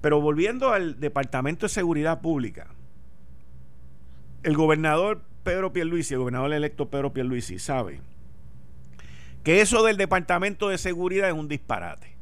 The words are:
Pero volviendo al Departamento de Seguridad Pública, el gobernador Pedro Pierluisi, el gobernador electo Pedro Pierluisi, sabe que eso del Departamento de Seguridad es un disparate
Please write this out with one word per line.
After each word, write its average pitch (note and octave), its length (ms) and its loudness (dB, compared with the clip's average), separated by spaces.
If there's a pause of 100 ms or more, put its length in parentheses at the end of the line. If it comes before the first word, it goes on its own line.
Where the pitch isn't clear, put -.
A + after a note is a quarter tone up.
Pero D3 200 6
volviendo G3+ 520 2
al F3 260 0
Departamento C#3 680 -2
de - 40 0
Seguridad E3 500 2
Pública, C3 460 -2 (1800)
el D3+ 140 4
gobernador D#3 680 4 (220)
Pedro F#3 280 0
Pierluisi, E3 420 0
el B2+ 60 0
gobernador C3 320 0
electo D3+ 380 0
Pedro C#3 220 -2
Pierluisi, B2 480 -2
sabe A2 400 -2 (1400)
que E3+ 160 8
eso A3 240 6
del A3 120 6
Departamento F#3+ 720 2
de F#3 100 0
Seguridad F#3 500 0
es E3+ 60 0
un D#3 140 -4
disparate F#2+ 720 -4